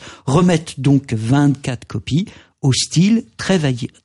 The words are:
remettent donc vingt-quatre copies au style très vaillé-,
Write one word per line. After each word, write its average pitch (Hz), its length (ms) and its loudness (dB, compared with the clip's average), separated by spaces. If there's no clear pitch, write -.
remettent 165 540 2
donc 135 340 2
vingt-quatre 131 720 0
copies 143 400 -4
au 131 100 2
style 214 520 0
très 190 220 0
vaillé-, 127 320 -4